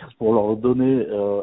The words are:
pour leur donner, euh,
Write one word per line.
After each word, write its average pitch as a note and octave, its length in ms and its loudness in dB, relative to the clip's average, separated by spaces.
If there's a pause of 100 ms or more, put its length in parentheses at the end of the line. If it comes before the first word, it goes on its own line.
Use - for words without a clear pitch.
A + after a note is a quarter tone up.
(180)
pour A2+ 160 0
leur G#2+ 240 0
donner, B2+ 500 0
euh, G2+ 360 -2